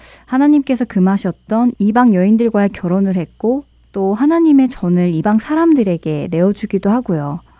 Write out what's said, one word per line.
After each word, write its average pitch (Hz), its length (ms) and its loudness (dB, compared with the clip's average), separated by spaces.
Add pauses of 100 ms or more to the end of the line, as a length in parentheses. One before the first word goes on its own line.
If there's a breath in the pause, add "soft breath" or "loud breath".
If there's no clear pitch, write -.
(260 loud breath)
하나님께서 269 580 0
금하셨던 202 960 -2
이방 220 360 2
여인들과의 208 560 2
결혼을 190 460 -2
했고, 226 480 -4 (280)
또 196 220 -2
하나님의 285 540 2
전을 180 460 0
이방 208 260 0
사람들에게 196 920 0
내어주기도 196 600 -2
하고요. 165 500 -4 (200 soft breath)